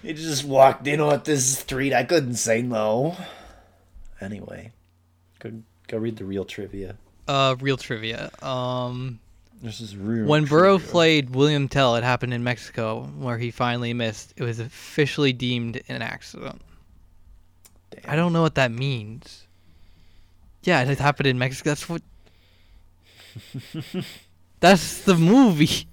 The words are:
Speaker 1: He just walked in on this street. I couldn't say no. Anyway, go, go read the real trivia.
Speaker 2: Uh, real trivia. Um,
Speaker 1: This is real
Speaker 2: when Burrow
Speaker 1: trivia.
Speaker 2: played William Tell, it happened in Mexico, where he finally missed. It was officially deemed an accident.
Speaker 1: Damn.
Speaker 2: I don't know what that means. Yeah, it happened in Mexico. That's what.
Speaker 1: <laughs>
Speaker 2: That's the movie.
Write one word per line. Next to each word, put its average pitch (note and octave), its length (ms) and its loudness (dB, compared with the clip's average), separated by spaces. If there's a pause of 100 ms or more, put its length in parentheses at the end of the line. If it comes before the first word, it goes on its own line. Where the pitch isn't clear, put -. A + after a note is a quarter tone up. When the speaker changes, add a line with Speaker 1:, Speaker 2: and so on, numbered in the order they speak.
Speaker 1:
He D#3+ 100 -10
just D3+ 320 -4
walked C3+ 420 6
in D3 140 0
on D3 240 2
this C#3 340 0
street. C3+ 360 -2
I B2 100 4
couldn't B2+ 320 2
say A2+ 260 0
no. A#2+ 540 0 (1040)
Anyway, G2+ 500 -14 (720)
go, A2+ 100 -14 (380)
go A2+ 100 -6
read A2 180 -4
the G#2+ 80 -12
real G2 200 -4
trivia. G2 520 -12 (300)
Speaker 2:
Uh, C3+ 340 2
real C3+ 160 -2
trivia. A2+ 540 -10 (100)
Um, B2+ 800 -6 (440)
Speaker 1:
This A2+ 180 -12
is G2+ 160 -14
real G#2+ 300 -2
Speaker 2:
when D3+ 180 4
Burrow F3+ 340 6
Speaker 1:
trivia. - 140 -6
Speaker 2:
played D#3+ 420 4
William C#3+ 340 2
Tell, B2+ 280 2
it A#2 80 -2
happened B2 280 0
in A#2+ 120 -4
Mexico, A#2 580 -4 (160)
where B2 180 -6
he A#2+ 140 -6
finally A#2+ 420 -4
missed. A2+ 440 -6
It C#3+ 80 -6
was A#2 160 -6
officially C#3 720 0
deemed A#2+ 560 -4
an B2+ 140 -8
accident. - 600 -12 (1300)
Speaker 1:
Damn. - 160 -20
Speaker 2:
I D3 100 -4
don't E3+ 160 2
know E3 100 2
what D#3 120 0
that C3 160 2
means. A#2+ 760 -8 (1160)
Yeah, D#3+ 200 2
it C3+ 160 0
happened C#3 280 2
in B2 120 2
Mexico. C3 320 -2
That's - 180 -4
what. E3+ 180 -8
Speaker 1:
<laughs> - 2000 -16 (560)
Speaker 2:
That's F3 420 4
the F#3+ 140 4
movie. E3+ 760 6